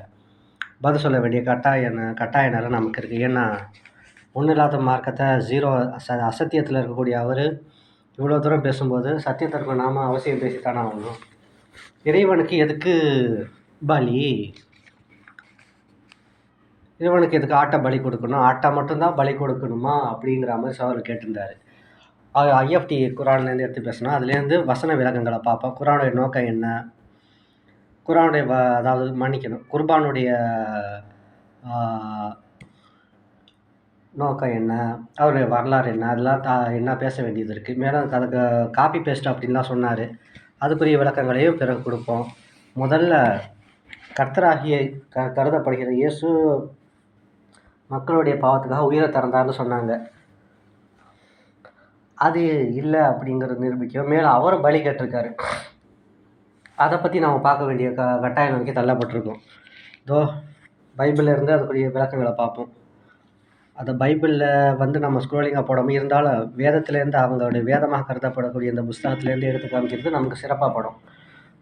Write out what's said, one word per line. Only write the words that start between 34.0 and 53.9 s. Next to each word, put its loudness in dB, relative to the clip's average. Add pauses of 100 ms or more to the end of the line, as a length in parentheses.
நோக்கம் -2
என்ன, -2 (160)
அவருடைய 2
வரலாறு 0
என்ன, -4
அதெல்லாம் 0
தா-, 0
என்ன -2
பேச -4
வேண்டியது -6
இருக்கு. -8
மேலும் -2
அதுக்கு 0
காப்பி 2
பேஸ்ட் -4
அப்படின்லாம் -2
சொன்னாரு. -2 (500)
அதுக்குரிய 2
விளக்கங்களையும் 2
பிறகு -2
கொடுப்போம். -4 (480)
முதல்ல 4 (800)
கர்த்தராகிய 2 (100)
க-, -2
கருதப்படுகிற 0
இயேசு 0 (1600)
மக்களுடைய 0
பாவத்துக்காக 2
உயிரை 2
திறந்தார்னு 2
சொன்னாங்க. -4 (2000)
அது 2
இல்ல 2
அப்படிங்கிறத -2
நிரூபிக்க -4